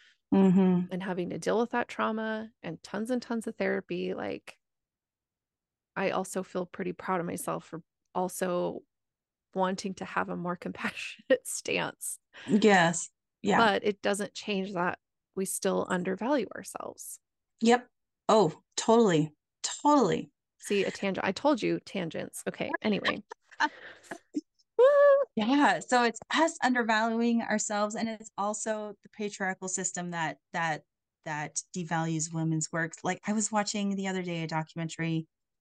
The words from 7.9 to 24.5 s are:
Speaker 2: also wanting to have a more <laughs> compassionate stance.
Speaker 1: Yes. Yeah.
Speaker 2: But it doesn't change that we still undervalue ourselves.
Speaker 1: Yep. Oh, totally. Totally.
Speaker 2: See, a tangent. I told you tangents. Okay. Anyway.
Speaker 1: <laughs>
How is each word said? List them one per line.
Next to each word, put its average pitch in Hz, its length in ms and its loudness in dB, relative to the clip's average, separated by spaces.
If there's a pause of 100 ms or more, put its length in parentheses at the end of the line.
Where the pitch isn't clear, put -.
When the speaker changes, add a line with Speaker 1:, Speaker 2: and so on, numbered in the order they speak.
Speaker 2:
also 180 640 -4 (760)
wanting 190 400 -2
to 185 100 -12
have 185 240 -4
a 180 80 -6
more 175 200 -4
<laughs> - 0 -
compassionate - 920 -2
stance. - 720 -6 (260)
Speaker 1:
Yes. 190 640 6 (320)
Yeah. 202 260 4
Speaker 2:
But 196 160 2
it 208 180 -2
doesn't 202 320 -2
change 196 400 -4
that 175 260 -2 (360)
we 196 100 -2
still 185 440 -2
undervalue 190 680 -2
ourselves. - 640 -14 (420)
Speaker 1:
Yep. 240 280 4 (400)
Oh, 202 320 4 (160)
totally. 185 560 4 (300)
Totally. - 680 2 (280)
Speaker 2:
See, 202 260 0
a - 60 -2
tangent. - 340 -2
I - 60 0
told 277 300 2
you 170 180 0
tangents. - 680 -8
Okay. - 340 -4
Anyway. - 420 0 (360)
Speaker 1:
<laughs> 294 140 0 (1600)